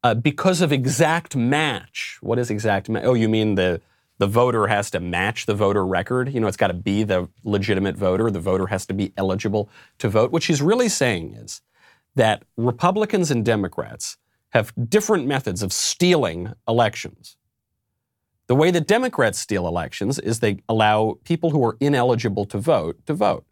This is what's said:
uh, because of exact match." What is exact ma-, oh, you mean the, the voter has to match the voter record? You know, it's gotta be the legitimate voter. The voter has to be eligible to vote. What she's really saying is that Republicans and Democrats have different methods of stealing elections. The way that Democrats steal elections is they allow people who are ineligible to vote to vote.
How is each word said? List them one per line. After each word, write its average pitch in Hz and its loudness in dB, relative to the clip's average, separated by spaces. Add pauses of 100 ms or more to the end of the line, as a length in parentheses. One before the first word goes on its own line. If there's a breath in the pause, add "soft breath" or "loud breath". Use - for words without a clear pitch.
uh, 117 4
because 156 0
of 156 4
exact 143 0
match." 135 -2
What 117 -2
is 120 -2
exact 107 0
ma-, 110 -2
oh, 127 2
you 110 2
mean 107 2
the, 90 2 (380)
the 98 2
voter 117 4
has 101 0
to 87 -4
match 90 -2
the 107 0
voter 101 2
record? 123 -2
You 120 -2
know, 107 0
it's 95 -6
gotta 92 0
be 98 -2
the 92 -2 (140)
legitimate 98 0
voter. 101 0
The 95 -4
voter 92 -2
has 95 -6
to 98 -6
be 98 -4
eligible 98 -2 (280 soft breath)
to 110 -2
vote. 113 2
What 165 0
she's 147 0
really 220 2
saying 87 -2
is - -18 (520 soft breath)
that 110 2 (140)
Republicans 175 0
and 117 2
Democrats 95 -4 (320)
have 113 0 (180)
different 202 2
methods 110 -2
of 95 -4
stealing 110 0 (160)
elections. - -2 (1080)
The 123 2
way 156 4
that 165 0
Democrats 185 2
steal 92 -2
elections 87 -4
is 113 -4
they 104 0 (100)
allow 110 2
people 165 -2
who 143 2
are 110 -2
ineligible 120 0
to 104 -8
vote 98 0
to 151 -4
vote. 101 -2